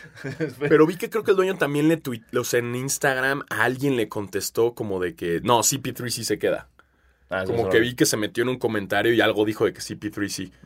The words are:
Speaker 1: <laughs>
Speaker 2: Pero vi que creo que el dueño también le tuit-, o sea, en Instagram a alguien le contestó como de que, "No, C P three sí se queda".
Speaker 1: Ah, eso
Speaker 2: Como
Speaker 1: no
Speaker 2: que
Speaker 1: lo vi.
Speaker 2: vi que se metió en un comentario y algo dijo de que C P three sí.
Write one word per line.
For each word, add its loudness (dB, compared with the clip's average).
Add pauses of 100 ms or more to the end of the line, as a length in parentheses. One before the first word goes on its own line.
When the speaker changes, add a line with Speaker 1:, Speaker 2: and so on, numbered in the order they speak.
(220)
Speaker 1:
<laughs> -6
Speaker 2:
Pero 8
vi 0
que -6
creo -2
que 4
el 2
dueño 2
también 2
le 2
tuit-, -8 (140)
o 0
sea, 0
en -4
Instagram -2
a 0
alguien 0
le 0
contestó -2
como -4
de -4
que, -2
"No, 4
C 0
P -6
three -8
sí -8
se -2
queda". -2 (680)
Speaker 1:
Ah, -2
eso -4
Speaker 2:
Como 0
Speaker 1:
no -2
Speaker 2:
que 6
Speaker 1:
lo 4
vi. -2
Speaker 2:
vi -10
que 4
se 0
metió -2
en 0
un -4
comentario 0
y 4
algo 4
dijo 0
de 2
que -12
C -8
P -6
three -6
sí. -10 (140)